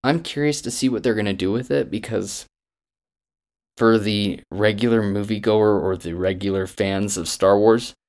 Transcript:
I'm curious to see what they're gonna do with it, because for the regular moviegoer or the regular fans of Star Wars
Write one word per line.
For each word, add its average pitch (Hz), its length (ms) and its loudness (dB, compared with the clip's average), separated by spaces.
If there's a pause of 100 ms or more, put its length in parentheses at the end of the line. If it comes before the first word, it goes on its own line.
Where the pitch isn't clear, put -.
I'm 160 200 0
curious 147 400 -2
to 117 80 -6
see 131 180 -2
what 117 140 -2
they're 117 120 0
gonna 104 180 0
do 92 200 -2
with 123 180 -4
it, 143 200 -2
because 101 560 -6 (1300)
for 113 220 4
the 104 420 -2 (100)
regular 107 520 2
moviegoer 104 800 2
or 92 160 -2
the 85 180 -8
regular 95 520 -2
fans 98 500 -2
of 85 120 -6
Star 98 300 4
Wars 113 360 4 (140)